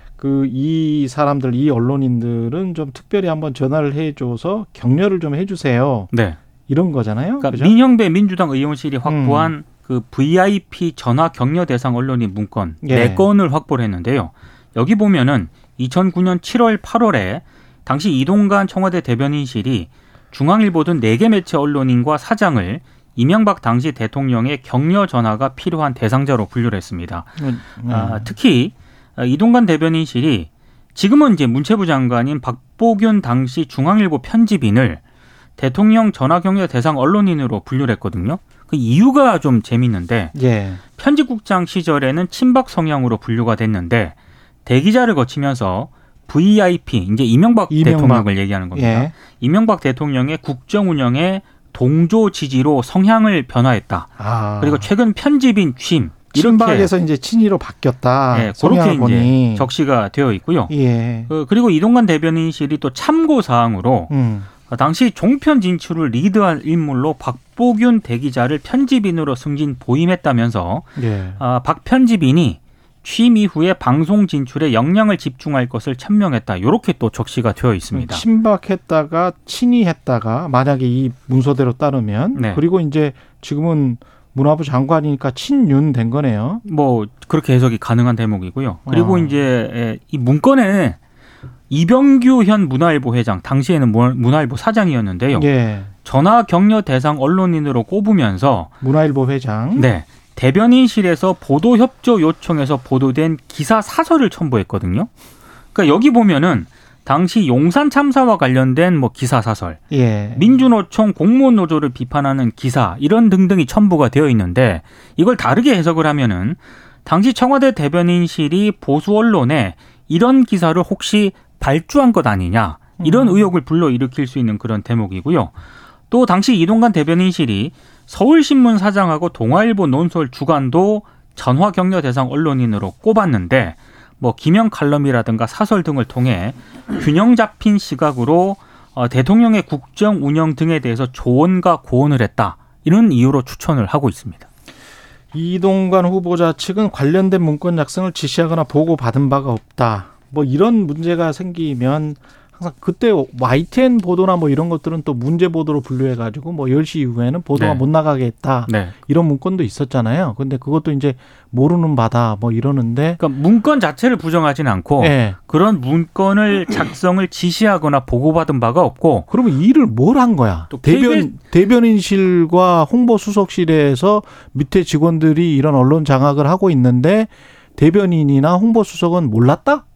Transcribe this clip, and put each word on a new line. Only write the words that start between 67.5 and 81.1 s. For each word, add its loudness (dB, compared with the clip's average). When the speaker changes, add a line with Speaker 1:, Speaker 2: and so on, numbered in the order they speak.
Speaker 2:
대기자를 -4
편집인으로 -2
승진 -6
보임했다면서 -2
Speaker 1:
예. -4
Speaker 2:
아, -2
박 -4
편집인이 2
취임 2
이후에 0
방송 0
진출에 -2
역량을 2
집중할 -4
것을 -6
천명했다. -2
요렇게 0
또 0
적시가 -4
되어 0
있습니다. -6
Speaker 1:
친박했다가 -2
친이했다가 -2
만약에 0
이 -2